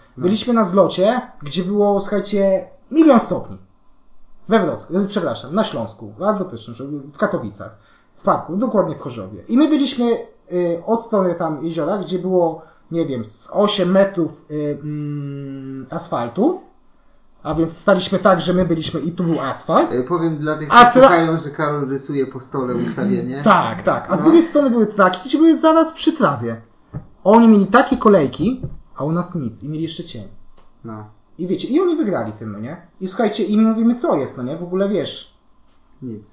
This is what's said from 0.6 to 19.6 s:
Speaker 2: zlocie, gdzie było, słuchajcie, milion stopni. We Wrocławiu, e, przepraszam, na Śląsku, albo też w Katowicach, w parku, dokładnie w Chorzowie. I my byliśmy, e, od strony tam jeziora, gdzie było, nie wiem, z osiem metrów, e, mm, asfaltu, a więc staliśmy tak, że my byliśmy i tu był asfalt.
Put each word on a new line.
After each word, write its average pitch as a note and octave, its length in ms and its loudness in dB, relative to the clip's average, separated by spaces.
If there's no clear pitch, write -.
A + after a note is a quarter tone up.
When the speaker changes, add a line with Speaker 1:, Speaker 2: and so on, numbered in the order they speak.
Speaker 2:
zlocie, F#3+ 560 2
gdzie D#3 220 -6
było, G3+ 360 0
słuchajcie, G3 680 -2
milion D4 300 6
stopni. G#2 380 -6
We G#3 120 4
Wrocławiu, F3 440 -2
e, F#3+ 40 -2
przepraszam, C#3+ 460 -6
na G#3+ 100 0
Śląsku, A2 480 -10
albo F#3 180 0
też A#2+ 260 -14
w - 20 -20
Katowicach, A#2+ 600 -6
w - 60 -20
parku, - 340 -2
dokładnie G3+ 380 -2
w - 60 -14
Chorzowie. G#2+ 480 -14
I A3+ 80 0
my D4 120 4
byliśmy, C4+ 440 0
e, F3 720 -6
od A3+ 160 -2
strony F#3 320 0
tam D#3 300 -6
jeziora, D#3+ 340 -4
gdzie F3+ 200 -6
było, E3+ 440 0
nie E3 160 -2
wiem, B2 180 -2
z - 280 -20
osiem G3 380 0
metrów, F#3+ 420 2
e, D3+ 40 -8
mm, C#3 1080 -10
asfaltu, E3+ 680 -2
a D3+ 120 -6
więc E3 180 0
staliśmy F#3 460 0
tak, F#3 220 2
że F3+ 120 -2
my F3+ 120 2
byliśmy D#3+ 360 -4
i E3 120 -4
tu F3+ 120 -6
był D#3+ 160 0
asfalt. E3 520 -2